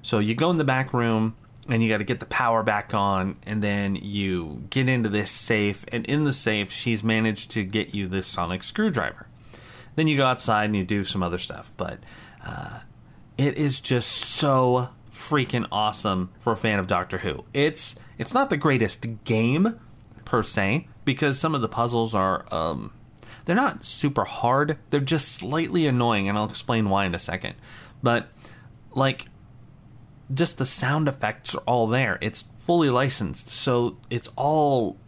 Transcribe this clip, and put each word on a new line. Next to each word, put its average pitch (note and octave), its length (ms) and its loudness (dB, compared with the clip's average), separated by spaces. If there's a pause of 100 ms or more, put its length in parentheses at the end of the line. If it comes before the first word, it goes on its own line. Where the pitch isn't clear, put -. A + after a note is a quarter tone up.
So - 180 0
you G#2+ 160 2
go D#3+ 160 2
in E3+ 60 2
the D3 80 2
back C3 280 0
room, A2+ 440 0 (300)
and A2+ 140 2
you A2+ 80 2
gotta G#2+ 140 2
get F#2+ 160 -2
the - 80 -12
power A#2 340 0
back G#2 320 -2
on, G2 500 0
and G#2 200 -4
then G2+ 320 0
you F2+ 760 -4
get C3 180 2
into B2 220 2
this G2+ 220 0
safe, G#2 560 0
and A#2+ 180 -4
in D3+ 180 0
the C#3+ 100 2
safe, G#2+ 380 -2
she's A2 320 -2
managed A2 480 0
to G#2+ 120 -2
get G2+ 320 -2
you G2 120 -2
this G2 200 -2
sonic F2+ 340 -4
screwdriver. D#3 680 -2 (680)
Then D#3+ 120 2
you D3+ 80 4
go C3+ 120 4
outside A2 380 2
and G#2+ 100 0
you F#2+ 80 2
do G2+ 200 0
some F#2 200 -2
other F2 160 -2
stuff, - 360 -12
but, - 240 -8 (460)
uh, - 360 -12 (560)
it C#3 200 2
is C#3+ 220 0
just - 320 0
so B2+ 760 2 (220)
freaking C3 600 -2
awesome G2+ 680 0
for A#2 160 0
a G2+ 40 -2
fan G#2+ 200 2
of F#2+ 80 0
Doctor F#2 320 -2
Who. C#2+ 340 -4
It's, D3 440 -2 (240)
it's - 140 -6
not C4+ 180 2
the D3 60 0
greatest A#2 680 0
game, C3+ 560 2 (440)
per A2+ 200 0
se, G#2 440 0 (160)
because C#3 360 0
some D#3 160 0
of C3 60 0
the A2 60 0
puzzles A#2 460 0
are, F#2+ 400 0
um, D#2 400 -4 (520)
they're E3 100 2
not C4 300 0
super C#3 400 0
hard, C#3+ 520 2 (140)
they're D3 80 4
just C#3+ 300 0
slightly D#3 580 0
annoying, A#2 420 4
and G#2 80 0
I'll G#2+ 120 0
explain A2+ 400 0
why G2 160 2
in F2 100 -2
a E2+ 40 -4
second. F2+ 360 -6 (480)
But, A#2 240 2 (640)
like, - 380 -2 (1040)
just E3 240 0
the C3 80 0
sound C#3+ 420 0
effects - 460 -4
are - 140 -4
all A#2+ 180 2
there. A#2 340 2
It's - 260 -6 (120)
fully E3+ 320 4
licensed, B2 600 0
so B2 460 0 (120)
it's A#2+ 260 -6
all C#3 640 2 (100)